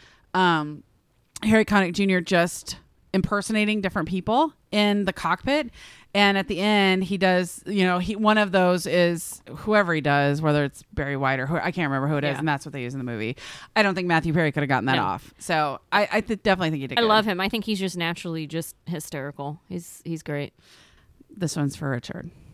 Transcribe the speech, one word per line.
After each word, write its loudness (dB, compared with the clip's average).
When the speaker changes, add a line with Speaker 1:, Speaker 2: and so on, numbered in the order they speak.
Speaker 1:
um, 0
Harry 6
Connick 2
Junior 2
just 0
impersonating 0
different -4
people 0
in 2
the -2
cockpit. -2
And 6
at -2
the -2
end, 4
he -4
does, 2
you 2
know, 2
he, -2
one 4
of 2
those 4
is 0
whoever 2
he 0
does, 2
whether 2
it's -8
Barry -4
White 0
or -4
who, -2
I -2
can't -2
remember -2
who 0
it -4
is, 0
Speaker 2:
Yeah. -8
Speaker 1:
and -4
that's -2
what -14
they -10
use -8
in -8
the -8
movie. -6
I 4
don't 2
think -4
Matthew 2
Perry 2
could -2
have -2
gotten 0
that 2
Speaker 2:
No. 2
Speaker 1:
off. -6
So -2
I, 0
I 0
th-, -6
definitely 2
think -4
he -8
did -2
Speaker 2:
I 4
Speaker 1:
good. 2
Speaker 2:
love 4
him. -2
I 0
think -4
he's -2
just -4
naturally -6
just -8
hysterical. -8
He's, -12
he's -8
great. -6
Speaker 1:
This -4
one's -2
for -6
Richard. -8